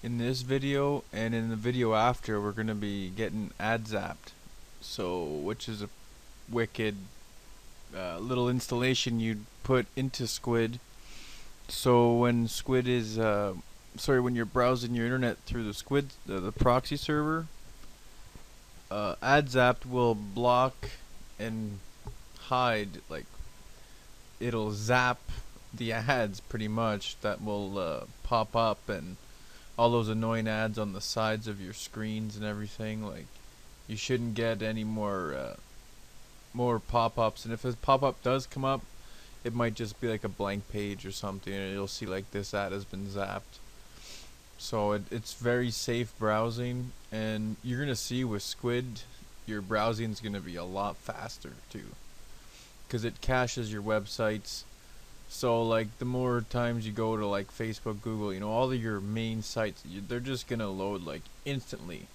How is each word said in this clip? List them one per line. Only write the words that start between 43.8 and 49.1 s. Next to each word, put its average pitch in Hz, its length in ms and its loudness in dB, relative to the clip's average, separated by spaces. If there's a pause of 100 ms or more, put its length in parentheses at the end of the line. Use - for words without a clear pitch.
So 104 360 0
it, 104 180 0
it's 113 220 -6
very 120 360 2
safe 117 480 -2
browsing, 117 760 0 (180)
and 110 500 -2
you're 123 200 -2
gonna 143 120 0
see 123 300 -2
with 107 200 -2
Squid, 120 580 -2 (440)